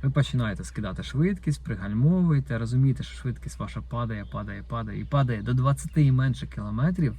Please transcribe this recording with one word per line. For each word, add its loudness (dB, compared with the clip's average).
Ви 2
починаєте 0
скидати -6
швидкість, 0
пригальмовуєте, 2
розумієте, 2
що -12
швидкість -8
ваша -8
падає, -6
падає, -8
падає -6
і -6
падає 2
до 0
двадцяти 4
і 6
менше 2
кілометрів, 0